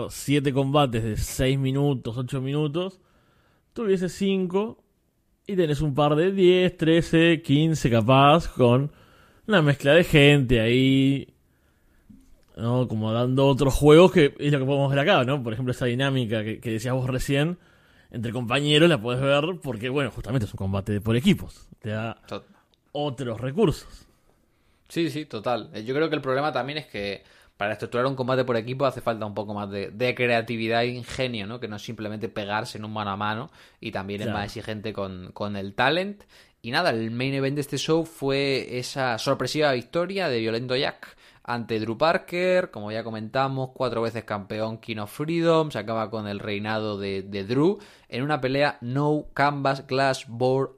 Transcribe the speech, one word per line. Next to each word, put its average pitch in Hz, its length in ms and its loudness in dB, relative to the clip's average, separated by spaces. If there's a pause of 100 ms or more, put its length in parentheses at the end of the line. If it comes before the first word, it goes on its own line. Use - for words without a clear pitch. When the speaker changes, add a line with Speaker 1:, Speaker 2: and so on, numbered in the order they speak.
Speaker 1:
siete 143 440 0
combates 135 500 2
de 107 140 -4
seis 135 420 -2
minutos, 135 580 0
ocho 131 240 -6
minutos, 151 580 -4 (760)
tuviese 190 360 0
cinco 196 720 -2 (640)
y 208 100 -6
tenés 151 260 2
un 151 120 0
par 147 220 4
de 175 160 2
diez, 180 460 4
trece, 165 640 4
quince 147 480 2
capaz, 131 580 6
con 127 440 4 (560)
una 202 140 4
mezcla 143 320 4
de 175 100 8
gente 143 580 6
ahí, 135 720 2 (1200)
¿no? 123 300 0
Como 110 240 -2
dando 127 360 2
otros 135 260 4
juegos 151 380 10
que 147 280 4
es 147 120 0
lo 147 80 2
que 131 60 -2
podemos 139 240 0
ver 139 100 2
acá, 151 240 4
¿no? 135 200 -2
Por 113 100 -4
ejemplo, 123 200 -4
esa 127 120 -4
dinámica 123 580 0
que, 110 160 -6
que 120 120 -6
decías 110 240 -4
vos 127 140 -2
recién, 143 480 -2 (520)
entre 113 220 -8
compañeros 143 580 4
la 147 120 2
podés 123 200 -4
ver 139 220 2 (180)
porque, 123 280 -6
bueno, 135 220 -2
justamente 110 340 -4
es - 80 -12
un 104 40 -12
combate 98 440 -4
por 110 140 0
equipos. 123 520 0 (120)
Te - 100 -12
da 110 260 -6 (120)
Speaker 2:
Tot- 101 180 -12 (480)
Speaker 1:
otros 127 480 -6
recursos. 147 640 -2 (800)
Speaker 2:
Sí, 165 220 -2
sí, 151 160 -8
total. 110 480 -4
Eh, 110 100 -10
yo 120 100 -4
creo 151 160 0
que 151 60 -2
el 147 60 -4
problema 135 300 -2
también 135 260 -4
es 147 80 -10
que 101 380 -8 (340)
para 104 160 -2
estructurar 120 320 -4
un 139 100 -2
combate 131 300 0
por 123 120 -2
equipo 127 280 -4
hace 120 160 -2
falta 107 240 -4
un 104 80 -10
poco 104 220 -6
más 101 160 -6
de, 98 180 -6
de 120 240 -2
creatividad 117 680 0
e 123 60 0
ingenio, 123 580 -6
¿no? 117 120 -12
Que 113 80 -10
no 104 100 -10
es 101 40 -12
simplemente 107 480 -10
pegarse 107 480 -6
en 107 80 -12
un 107 80 -12
mano 107 180 -4
a 98 60 -4
mano 107 320 -4 (300)
y 113 120 -10
también 101 300 -8
es 117 60 -6
Speaker 1:
Claro. 104 120 -4
Speaker 2:
más 104 60 -4
exigente 107 480 -10
con, 95 400 -10
con 104 220 -8
el 98 180 -8
talent. 180 500 -2 (380)
Y 113 100 -12
nada, 160 200 2
el 113 200 -2
main 127 220 -2
event 135 220 -2
de 147 60 -4
este 139 160 -6
show 160 280 0
fue 135 720 -2
esa 123 400 -4
sorpresiva 139 540 0
victoria 170 580 -4
de 120 100 0
Violento 117 360 -2
Jack - 400 -6 (300)
ante 117 340 -4
Drew 110 180 -4
Parker, 180 760 0
como 104 200 -10
ya 110 120 -6
comentamos, 131 680 -4
cuatro 113 280 -4
veces 113 220 -4
campeón 107 540 -6
King 110 200 -10
of 107 140 -10
Freedom, 160 600 0
se 123 80 -6
acaba 110 300 -4
con 107 180 -6
el 101 120 -6
reinado 107 580 -4
de, 98 240 -6
de 98 220 -8
Drew, 143 360 0 (280)
en 120 160 -6
una 147 160 -2
pelea 135 420 -2
No 147 520 0
Canvas 139 520 0
Glass 131 440 0
Board 127 480 0